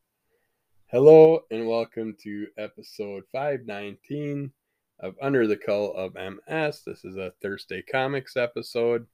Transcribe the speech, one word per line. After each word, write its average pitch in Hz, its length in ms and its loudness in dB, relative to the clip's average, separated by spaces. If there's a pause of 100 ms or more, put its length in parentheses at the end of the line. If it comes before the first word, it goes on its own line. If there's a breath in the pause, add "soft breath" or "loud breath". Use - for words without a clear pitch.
(880)
Hello 156 520 10 (100)
and 113 160 -6
welcome 113 480 -4 (100)
to 104 240 -12 (100)
episode 101 720 -12
five 135 320 -6
nineteen 139 880 -10 (460)
of 92 220 -12
Under 135 260 2
the 104 120 0
Cull 104 340 -2
of 92 240 -8
M 95 320 -12
S. 151 320 -4
This - 240 -16
is 95 140 -14
a 92 120 -8 (120)
Thursday 95 400 -10
Comics 135 520 -6
episode. 117 800 -4